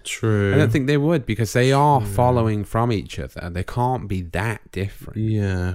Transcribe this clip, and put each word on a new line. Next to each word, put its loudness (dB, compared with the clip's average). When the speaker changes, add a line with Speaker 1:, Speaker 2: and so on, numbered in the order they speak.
Speaker 1:
true. 0
Speaker 2:
I 4
don't 4
think 0
they 2
would, 2
because -2
they 4
are 4
Speaker 1:
True. -6
Speaker 2:
following 2
from 0
each -4
other. -10
They -6
can't -4
be -4
that -6
different. -8
Speaker 1:
Yeah, -2